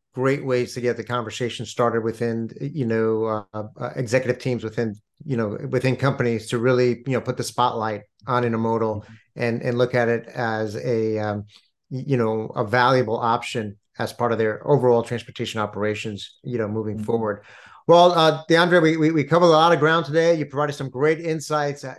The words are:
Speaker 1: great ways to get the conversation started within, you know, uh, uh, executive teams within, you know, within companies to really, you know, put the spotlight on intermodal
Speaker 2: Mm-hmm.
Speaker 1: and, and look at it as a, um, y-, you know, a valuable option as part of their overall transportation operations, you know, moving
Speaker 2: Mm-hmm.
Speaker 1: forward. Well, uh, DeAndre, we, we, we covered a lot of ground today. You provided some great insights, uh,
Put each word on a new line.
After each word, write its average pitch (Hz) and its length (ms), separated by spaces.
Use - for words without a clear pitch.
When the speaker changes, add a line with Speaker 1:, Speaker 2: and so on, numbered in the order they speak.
Speaker 1:
great 135 300
ways 123 300
to 123 80
get 117 160
the 113 60
conversation 117 640
started 117 380
within, 113 460
you 143 260
know, 110 680
uh, 107 100
uh, 127 180
executive 127 460
teams 120 220
within, 110 320
you 135 140
know, 107 200
within 127 260
companies 123 520
to 131 100
really, 123 480
you 135 80
know, 113 80
put 127 160
the 127 60
spotlight 113 580
on 123 180
intermodal 113 600
Speaker 2:
Mm-hmm. - 100
Speaker 1:
and, 120 260
and 120 160
look 123 160
at 120 160
it 117 180
as 110 480
a, 113 440
um, 104 260
y-, 127 160
you 139 100
know, 110 300
a - 180
valuable 123 520
option 117 600
as 110 120
part 120 200
of 110 80
their 107 280
overall 120 360
transportation 113 580
operations, 104 840
you 123 140
know, 110 100
moving 107 280
Speaker 2:
Mm-hmm. 107 100
Speaker 1:
forward. 110 380
Well, 175 280
uh, 160 360
DeAndre, 170 320
we, 160 160
we, 160 140
we 156 120
covered 170 220
a 175 40
lot 160 220
of 160 80
ground 160 280
today. 165 260
You 151 140
provided 143 260
some 135 160
great 151 300
insights, 151 640
uh, 131 160